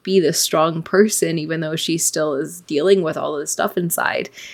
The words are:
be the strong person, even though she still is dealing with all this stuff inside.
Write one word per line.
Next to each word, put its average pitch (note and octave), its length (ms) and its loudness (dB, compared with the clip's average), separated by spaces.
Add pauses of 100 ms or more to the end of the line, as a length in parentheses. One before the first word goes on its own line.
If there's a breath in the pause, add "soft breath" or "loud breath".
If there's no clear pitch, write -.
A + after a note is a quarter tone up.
be F#3+ 180 4
the D3 120 4
strong D#3+ 500 0
person, F#3 560 2
even D#3+ 220 -4
though D#3 160 -4
she E3 220 -2
still D#3 360 0
is D#3 280 -6
dealing F3 400 4
with D#3 140 -2
all D3+ 200 -4
this D3+ 140 -6
stuff - 260 -2
inside. - 540 -4 (240 loud breath)